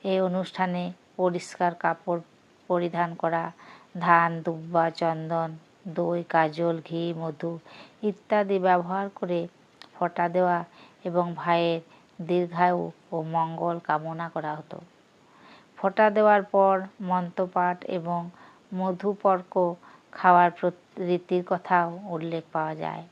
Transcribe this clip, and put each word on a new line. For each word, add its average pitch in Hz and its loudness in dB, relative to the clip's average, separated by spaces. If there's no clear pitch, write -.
এই 190 0
অনুষ্ঠানে 180 -2
পরিষ্কার 180 0
কাপড় 170 -2
পরিধান 175 0
করা, 165 -2
ধান, 170 6
দুব্বা, 165 0
চন্দন, 165 -2
দই, 175 -2
কাজল, 165 2
ঘি, 165 -4
মধু 165 -6
ইত্যাদি 202 0
ব্যবহার 185 2
করে 175 -4
ফোঁটা - -2
দেওয়া 175 2
এবং 175 0
ভাইয়ের 170 0
দীর্ঘায়ু 175 0
ও 170 -6
মঙ্গল 165 -2
কামনা 160 -4
করা 156 -6
হতো। - -14
ফোঁটা 208 2
দেওয়ার 208 4
পর 196 4
মন্ত্রপাঠ 180 -2
এবং 170 -4
মধুপর্ক 185 -2
খাওয়ার 175 6
প্র-, 175 -4
রীতির 180 0
কথাও 175 0
উল্লেখ 165 -6
পাওয়া 156 -4
যায়। 160 -8